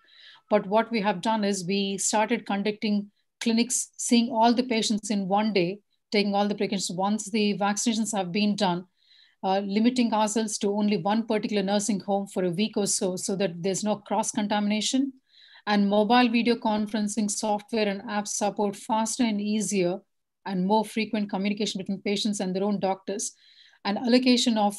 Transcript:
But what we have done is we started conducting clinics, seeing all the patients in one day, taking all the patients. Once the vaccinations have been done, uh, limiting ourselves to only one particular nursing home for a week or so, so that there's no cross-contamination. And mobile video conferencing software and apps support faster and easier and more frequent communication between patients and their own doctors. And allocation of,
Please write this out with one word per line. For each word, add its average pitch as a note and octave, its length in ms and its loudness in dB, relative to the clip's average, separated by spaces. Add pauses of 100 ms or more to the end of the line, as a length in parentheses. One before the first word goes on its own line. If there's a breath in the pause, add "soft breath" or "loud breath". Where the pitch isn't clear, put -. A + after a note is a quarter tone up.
(500 loud breath)
But G#3 180 2
what A3 240 2
we A3+ 100 0
have F#3+ 200 0
done A3 220 0
is G3 220 -2
we G3 320 -2
started G#3+ 480 0
conducting G#3 640 -2 (320)
clinics, A#3 560 0
seeing A#3 340 2
all A#3 220 4
the A#3+ 100 0
patients A3 460 -2
in G3+ 180 -2
one G#3 240 2
day, G3 280 0 (320)
taking G#3 240 2
all G#3 120 2
the G#3 80 -2
patients. G3+ 360 -2
Once G3 380 -2
the G#3 280 0
vaccinations G#3 580 0
have F#3+ 160 -2
been G#3 240 2
done, F3+ 300 0 (580 soft breath)
uh, G3 160 2
limiting A3 540 2
ourselves G#3+ 460 0
to G3+ 140 0
only G#3 240 0
one G#3 280 0
particular G#3+ 380 -2
nursing G3+ 360 0
home G3 280 -2
for F#3 180 -2
a F3+ 40 0
week G#3+ 280 -2
or G3+ 100 0
so, F#3+ 280 -2
so F#3+ 200 -4
that F3 260 -2
there's F#3 220 -2
no G#3 120 0
cross-contamination. G#3+ 1160 0 (540 loud breath)
And G3+ 240 4
mobile A3 400 6
video A#3 260 2
conferencing G#3+ 760 -2
software G#3+ 580 -2
and G3+ 160 -4
apps G#3 260 -4
support G3+ 460 -2
faster A3 480 -2
and G#3 180 0
easier G3+ 580 0 (460)
and F#3 200 -2
more G#3+ 200 2
frequent G#3+ 440 -4
communication G3+ 480 -2
between F#3+ 240 -6
patients G#3 380 -2
and F#3 160 -2
their F#3+ 80 -2
own G3+ 160 -2
doctors. F#3+ 540 -4 (500 soft breath)
And G3+ 140 -2
allocation B3 600 4
of, G#3 220 2